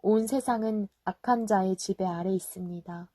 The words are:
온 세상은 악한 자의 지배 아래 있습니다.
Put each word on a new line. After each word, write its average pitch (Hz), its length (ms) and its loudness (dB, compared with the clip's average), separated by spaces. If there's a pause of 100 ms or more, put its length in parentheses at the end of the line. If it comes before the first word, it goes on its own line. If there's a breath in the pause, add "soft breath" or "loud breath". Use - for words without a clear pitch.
온 220 240 4
세상은 220 600 0 (160)
악한 233 420 0
자의 190 300 4
지배 190 300 -2
아래 175 260 -2
있습니다. 175 840 -6